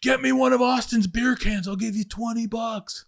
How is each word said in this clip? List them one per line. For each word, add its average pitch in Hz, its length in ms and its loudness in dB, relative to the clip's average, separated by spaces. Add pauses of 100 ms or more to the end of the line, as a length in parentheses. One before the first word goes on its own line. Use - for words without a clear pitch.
Get 262 200 2
me 262 100 2
one 262 220 4
of 247 80 4
Austin's 240 460 2
beer 240 280 0
cans. 202 320 -2
I'll 196 80 -6
give 202 200 -4
you 214 80 -2
twenty 226 440 -4
bucks. 226 600 -6